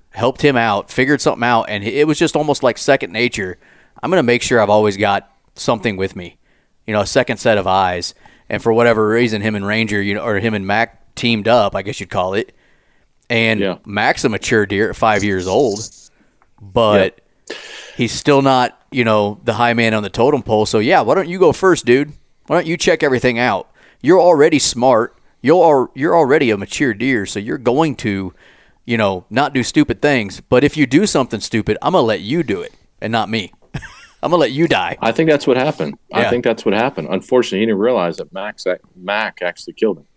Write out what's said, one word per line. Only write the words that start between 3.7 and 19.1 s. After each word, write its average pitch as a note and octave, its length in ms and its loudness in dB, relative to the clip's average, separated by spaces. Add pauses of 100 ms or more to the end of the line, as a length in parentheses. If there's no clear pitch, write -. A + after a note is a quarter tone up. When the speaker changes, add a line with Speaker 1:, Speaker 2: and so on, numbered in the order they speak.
Speaker 1:
"I'm C#3+ 100 -6
gonna F3+ 120 2
make B2 200 2
sure A#2+ 180 2
I've G2+ 80 2
always G#2+ 280 4
got G2+ 320 -2 (260)
something A2+ 420 -4
with F#2+ 180 -4
me, F2+ 220 -14 (480)
you A2 80 -6
know, G#2 80 2
a F#2+ 60 -4
second B2 300 0
set A2 200 2
of F#2 100 -2
eyes." F#2 460 0 (360)
And G#2 120 -6
for A#2 100 2
whatever A2+ 380 2
reason, A2 320 0
him G#2+ 140 -2
and G2 100 -6
Ranger, G#2+ 360 -2
you G2+ 120 -2
know, G2+ 100 -6
or G#2+ 160 -2
him A2+ 140 -2
and G2 140 -4
Mac - 480 -4
teamed A2 320 -2
up, A2 280 2
I G2 60 -6
guess G2 180 -10
you'd F#2+ 100 -14
call F#2 240 -4
it. - 200 -4 (760)
And A2+ 300 0
Speaker 2:
Yeah. F#2 260 -4
Speaker 1:
Mac's G#2+ 400 -2
a B2+ 40 0
mature G#2 360 0
deer G2+ 260 0
at - 40 -10
five G#2+ 280 0
years F#2+ 240 -2
old, G#2+ 320 0 (800)
but G#2 600 0 (280)
Speaker 2:
Yep. - 80 -14 (380)
Speaker 1:
he's A#2+ 160 -2
still C#3 300 2
not, C3 380 2 (120)
you B2 140 0
know, G#2+ 400 0